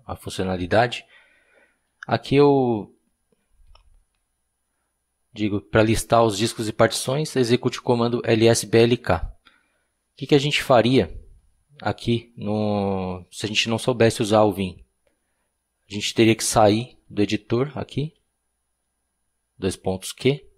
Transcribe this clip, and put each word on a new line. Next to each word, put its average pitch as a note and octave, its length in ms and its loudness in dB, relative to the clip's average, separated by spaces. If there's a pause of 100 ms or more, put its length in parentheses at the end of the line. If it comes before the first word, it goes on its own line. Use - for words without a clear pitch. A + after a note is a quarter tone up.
a - 120 -12
funcionalidade. F#2+ 920 -4 (1000)
Aqui B2 300 0
eu C3 600 2 (2250)
digo G#2 300 -4
pra A2 220 2
listar A2+ 400 2
os G2+ 160 0
discos A2+ 280 -4
e G#2+ 60 -8
partições, C3 600 -2
execute B2 420 0
o - 60 -16
comando A#2+ 420 0
L A2+ 220 4
S A2+ 180 2
B A2+ 140 2
L A#2 180 4
K. - 340 -4 (800)
O - 40 -20
que C3+ 100 -12
que D3+ 100 2
a C#3 40 6
gente D3 240 -2
faria A#2+ 600 2 (560)
aqui A2 560 -6
no, G2+ 960 -4
se - 140 -12
a - 20 -6
gente G#2+ 220 -4
não A2+ 80 -2
soubesse A#2 460 0
usar G#2+ 180 4
o G#2+ 100 4
Vim? F2+ 320 -8 (1040)
A G2 60 -16
gente G#2 200 -6
teria A2+ 200 4
que - 100 -2
sair A2 540 2 (120)
do G2 120 -4
editor A#2 560 -4
aqui, C3+ 400 -8 (1400)
dois F#2+ 180 -2
pontos - 380 -6
Q - 440 -2